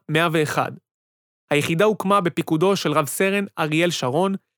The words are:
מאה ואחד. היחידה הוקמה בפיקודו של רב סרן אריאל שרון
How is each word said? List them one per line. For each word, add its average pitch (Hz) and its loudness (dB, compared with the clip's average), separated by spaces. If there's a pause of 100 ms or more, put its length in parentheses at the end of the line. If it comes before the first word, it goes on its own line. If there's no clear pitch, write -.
מאה 160 2
ואחד. 143 0 (760)
היחידה 165 2
הוקמה 202 2
בפיקודו 170 0
של 156 -2
רב 147 0
סרן 196 -2 (140)
אריאל 160 0
שרון 165 -2 (240)